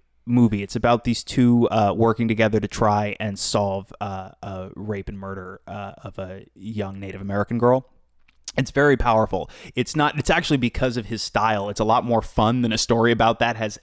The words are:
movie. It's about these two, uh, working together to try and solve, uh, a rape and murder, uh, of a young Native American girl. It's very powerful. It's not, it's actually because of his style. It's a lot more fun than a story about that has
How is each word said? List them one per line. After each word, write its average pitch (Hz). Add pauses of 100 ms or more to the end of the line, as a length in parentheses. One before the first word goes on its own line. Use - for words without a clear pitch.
(280)
movie. 117
It's -
about 120
these 117
two, 120
uh, 104
working 113
together 110
to 104
try 104
and 101
solve, 98 (100)
uh, 95 (120)
a 95
rape 101
and 101
murder, 95
uh, 98 (100)
of 98
a 95 (100)
young 98
Native 98
American 101
girl. 123 (680)
It's 139
very 143
powerful. 110 (260)
It's 127
not, 147
it's 139
actually 160
because 120
of 113
his 107
style. 104
It's 104
a -
lot 113
more 117
fun 117
than 117
a 107
story 117
about 113
that 117
has 110